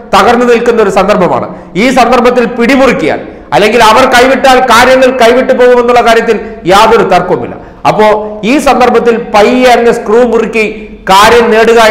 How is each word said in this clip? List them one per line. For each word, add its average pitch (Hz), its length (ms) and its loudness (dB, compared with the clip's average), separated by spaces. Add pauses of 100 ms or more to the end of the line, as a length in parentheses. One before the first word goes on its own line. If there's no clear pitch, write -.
(140)
തകർന്നു 233 360 0
നിൽക്കുന്ന 233 340 0
ഒരു 190 120 -2
സന്ദർഭമാണ്. 180 500 -2 (360)
ഈ - 20 0 (140)
സന്ദർഭത്തിൽ 240 460 0 (140)
പിടിമുറുക്കിയാൽ 220 640 0 (340)
അല്ലെങ്കിൽ 220 260 2 (100)
അവർ 320 140 2 (100)
കൈവിട്ടാൽ 262 440 2 (140)
കാര്യങ്ങൾ 254 380 2 (120)
കൈവിട്ടു 254 380 2
പോകുമെന്നുള്ള 247 480 2
കാര്യത്തിൽ 226 280 0 (360)
യാതൊരു 214 400 2
തർക്കവുമില്ല. 156 420 -2 (360)
അപ്പോ 214 160 0 (460)
ഈ - 20 0 (140)
സന്ദർഭത്തിൽ 233 480 0 (180)
പയ്യെ 247 420 2
അങ്ങ് 233 220 0
സ്ക്രൂ 214 220 -2 (120)
മുറുക്കി 226 320 -2 (480)
കാര്യം 226 420 2
നേടുക 226 260 2 (100)